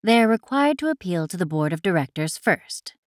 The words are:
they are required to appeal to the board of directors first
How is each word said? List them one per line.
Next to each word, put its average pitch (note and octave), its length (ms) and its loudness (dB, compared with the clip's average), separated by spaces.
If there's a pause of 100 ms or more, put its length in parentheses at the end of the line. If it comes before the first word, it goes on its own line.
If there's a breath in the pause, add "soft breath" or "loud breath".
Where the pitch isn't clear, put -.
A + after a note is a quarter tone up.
they A#3 200 4
are A3 60 4
required C#4 520 0
to D4+ 100 -2
appeal F3 380 -4
to F3+ 100 -10
the F3 80 -2
board D3+ 260 -2
of D#3+ 120 -6
directors D#3 540 -2
first - 580 -4 (120)